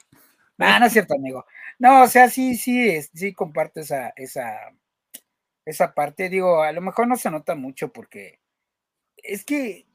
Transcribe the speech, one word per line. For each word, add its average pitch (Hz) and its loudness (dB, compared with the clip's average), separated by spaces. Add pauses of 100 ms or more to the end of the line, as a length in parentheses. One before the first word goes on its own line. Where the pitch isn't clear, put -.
(580)
No, 202 4
no 240 4
es 226 4
cierto, 180 2
amigo. 131 -8 (360)
No, 262 8
o 240 6
sea, 247 6
sí, 262 -2
sí, 247 0
es, 156 -2
sí 190 -8
comparto 156 -6
esa, 139 -8
esa, 120 -12 (1040)
esa 156 -4
parte. 147 -6
Digo, 180 0
a 151 -2
lo 170 -10
mejor 208 -4
no 247 -2
se 226 -6
nota 156 -8
mucho 135 -12
porque 101 -20 (800)
es - -12
que 262 -8